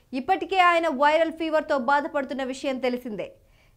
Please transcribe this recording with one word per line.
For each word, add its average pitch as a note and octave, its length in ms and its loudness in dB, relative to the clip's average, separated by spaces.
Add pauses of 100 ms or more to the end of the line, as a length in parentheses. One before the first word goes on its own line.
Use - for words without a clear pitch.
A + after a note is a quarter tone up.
(140)
ఇప్పటికే F#4 460 0
ఆయన E4+ 280 4
వైరల్ D#4 440 2
ఫీవర్తో D#4 460 -2
బాధపడుతున్న C#4 680 0
విషయం C4 340 -4
తెలిసిందే. B3 500 -4 (500)